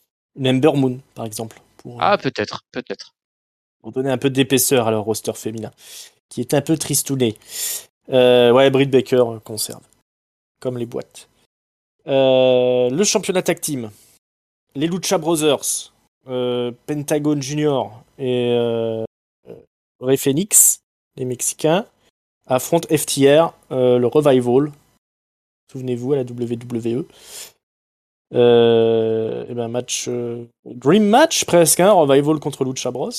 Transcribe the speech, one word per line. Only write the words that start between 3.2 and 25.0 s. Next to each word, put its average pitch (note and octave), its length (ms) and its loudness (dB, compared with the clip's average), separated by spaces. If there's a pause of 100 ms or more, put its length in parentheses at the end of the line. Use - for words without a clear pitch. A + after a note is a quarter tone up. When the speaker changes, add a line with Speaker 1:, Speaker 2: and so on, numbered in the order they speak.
Speaker 1:
pour A2+ 100 -18
donner C3 180 -6
un B2+ 80 -2
peu C#3 120 -2
d'épaisseur C3 580 0
à A2+ 40 0
leur G#2+ 120 -2
roster A2 320 -4
féminin, A2 360 -10 (580)
qui - 120 -10
est A#2+ 120 -8
un C#3+ 80 2
peu E3 140 -2
tristouné. C3+ 640 -4 (720)
Euh, B2 420 6
ouais, C3+ 200 6
Britt C3+ 180 2
Baker, B2+ 380 2
euh, A2+ 120 -10
conserve, - 440 -12 (760)
comme B2+ 180 -6
les A#2+ 80 -6
boîtes. - 440 -14 (800)
Euh, B2+ 800 2
le D3+ 140 -2
championnat F#3 380 -2
tag F3 200 -2
team, B2 280 -8 (840)
les C#3+ 120 -2
Lucha F3 300 -2
Brothers, D#3 760 -2 (340)
euh, B2 440 -4 (160)
Pentagon D3+ 520 -2
Junior C3+ 640 -4 (140)
et, B2 340 -2
euh, A2+ 520 -2 (440)
euh, A2+ 80 -18 (440)
Rey C3 180 0
Fénix, - 640 0 (340)
les C3 100 -8
Mexicains, D3+ 600 -2 (600)
affrontent B2+ 480 0
F - 120 -2
T C#3 320 4
R, E3 140 2 (180)
euh, B2+ 260 2
le B2 80 2
Revival. C3+ 680 2 (1000)